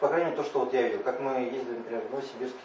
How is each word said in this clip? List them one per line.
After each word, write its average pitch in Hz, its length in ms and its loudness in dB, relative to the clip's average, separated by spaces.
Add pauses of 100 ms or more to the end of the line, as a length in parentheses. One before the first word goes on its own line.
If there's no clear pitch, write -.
по 143 80 6
крайней 170 220 4
мере, 147 60 -2
то, 143 80 0
что - 160 0
вот 127 120 0
я 123 100 6
видел, 110 180 2
как 127 200 0
мы 135 200 0
ездили, 120 380 -2
например, 113 300 -4
в - 40 -12
Новосибирске 127 520 -6